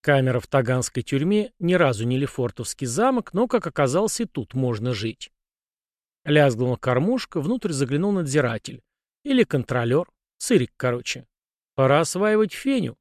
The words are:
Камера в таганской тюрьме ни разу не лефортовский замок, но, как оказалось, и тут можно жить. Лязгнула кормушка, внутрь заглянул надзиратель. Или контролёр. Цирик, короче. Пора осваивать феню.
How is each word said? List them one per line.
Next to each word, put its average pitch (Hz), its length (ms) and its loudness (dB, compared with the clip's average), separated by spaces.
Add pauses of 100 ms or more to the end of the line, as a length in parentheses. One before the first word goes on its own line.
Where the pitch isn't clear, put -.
Камера 131 340 4
в - 60 -8
таганской 127 560 0
тюрьме 190 560 -2
ни 175 160 0
разу 131 320 2
не 127 140 0
лефортовский 127 680 -6
замок, 220 480 -2
но, 220 140 0
как 226 180 -2
оказалось, 156 560 0
и 233 40 -2
тут - 280 -8
можно 123 400 -2
жить. 110 380 -8 (960)
Лязгнула 127 500 4
кормушка, 156 680 -2
внутрь 208 300 -4
заглянул 143 400 -2
надзиратель. 139 720 -2 (400)
Или 262 200 4
контролёр. 123 680 0 (260)
Цирик, - 400 2
короче. 123 480 -4 (480)
Пора 135 280 4
осваивать 214 520 0
феню. 240 480 -2